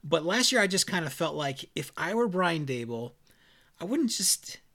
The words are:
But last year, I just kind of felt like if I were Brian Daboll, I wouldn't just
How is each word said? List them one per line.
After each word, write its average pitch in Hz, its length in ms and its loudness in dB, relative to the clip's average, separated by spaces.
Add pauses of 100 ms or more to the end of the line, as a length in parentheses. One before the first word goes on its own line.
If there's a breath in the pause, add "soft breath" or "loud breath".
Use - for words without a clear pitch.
But 151 220 2
last 226 260 2
year, 254 80 4
I 202 60 6
just 190 220 2
kind 175 180 0
of 147 80 -6
felt 156 220 -2
like 143 400 -4
if 147 200 -6
I 175 200 -2
were 233 120 2
Brian 170 380 2
Daboll, 117 460 -6 (680 soft breath)
I 170 60 -6
wouldn't 254 240 0
just - 480 -2 (160)